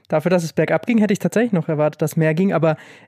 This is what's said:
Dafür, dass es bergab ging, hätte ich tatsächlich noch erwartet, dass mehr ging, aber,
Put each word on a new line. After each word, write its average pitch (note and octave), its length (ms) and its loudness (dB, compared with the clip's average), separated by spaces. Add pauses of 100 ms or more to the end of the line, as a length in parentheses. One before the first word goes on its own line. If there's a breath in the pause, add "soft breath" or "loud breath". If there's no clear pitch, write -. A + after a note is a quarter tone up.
Dafür, E3 240 -2
dass F3 140 2
es - 80 -10
bergab D#3+ 320 0
ging, A#3+ 120 0
hätte G#3 140 2
ich F#3+ 80 0
tatsächlich A3 320 -2
noch E3 160 0
erwartet, D3+ 340 -2
dass D#3 140 -2
mehr D#3+ 180 2
ging, F#3+ 200 0
aber, D#3+ 240 0 (300 loud breath)